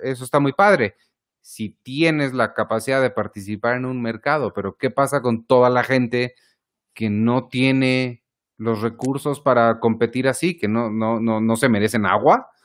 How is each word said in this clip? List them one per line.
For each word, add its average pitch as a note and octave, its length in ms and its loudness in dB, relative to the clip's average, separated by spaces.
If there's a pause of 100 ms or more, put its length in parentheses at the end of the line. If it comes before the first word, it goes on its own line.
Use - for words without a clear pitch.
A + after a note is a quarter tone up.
eso C3 220 -6
está C#3+ 160 0
muy C#3 140 2
padre. F#3+ 420 2 (460)
Si - 280 -10 (140)
tienes D3 500 0
la A#2 200 -2
capacidad A#2 480 -2
de B2 100 0
participar G#2 680 -4
en B2+ 80 -6
un B2+ 160 -6
mercado, A#2 520 -2
pero G2 240 -8
¿qué C3 120 -2
pasa C3+ 320 0
con A#2 240 -2
toda B2 240 6
la B2 140 2
gente B2 520 -2 (580)
que A2 160 -4
no A#2+ 400 0
tiene B2+ 720 0 (340)
los A2 240 -4
recursos C3+ 600 -4
para A#2 380 4
competir A#2 480 0
así, E3+ 300 0
que G#2 100 -4
no, A2+ 220 -2
no, A2 300 -2
no, A2 220 0
no A2+ 160 2
se C3+ 120 2
merecen G#2+ 360 0
agua, A#2+ 440 2 (160)